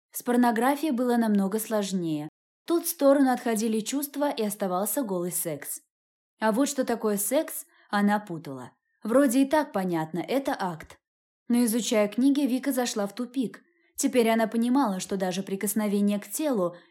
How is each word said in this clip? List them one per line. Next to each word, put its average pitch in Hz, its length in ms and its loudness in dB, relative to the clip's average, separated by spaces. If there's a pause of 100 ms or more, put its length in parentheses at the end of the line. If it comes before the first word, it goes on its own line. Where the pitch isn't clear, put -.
(120)
С - 100 -10
порнографией 247 720 2
было 240 260 0
намного 208 400 2
сложнее. 180 720 -2 (380)
Тут 330 180 0
в - 40 -6
сторону 277 420 4
отходили 226 480 0
чувства, 285 500 -4
и 226 140 -4
оставался 202 580 -2
голый 185 300 -4
секс. - 500 -8 (580)
А 220 120 0
вот 269 180 2
что 254 160 -2
такое 220 320 -2
секс, 285 480 -2 (240)
она 208 300 2
путала. 151 500 -10 (320)
Вроде 254 400 4
и 269 80 2
так 302 220 2
понятно, 170 480 -2
это 277 360 -2
акт. - 440 -8 (480)
Но, 240 180 2
изучая 214 420 2
книги, 269 340 2
Вика 254 300 0
зашла 233 360 -2
в 202 80 -10
тупик. 247 500 -6 (300)
Теперь 247 340 2
она 226 180 2
понимала, 233 520 2
что 196 180 -6
даже 185 240 -2
прикосновение 202 800 0
к 202 80 -16
телу — 226 480 -2 (160)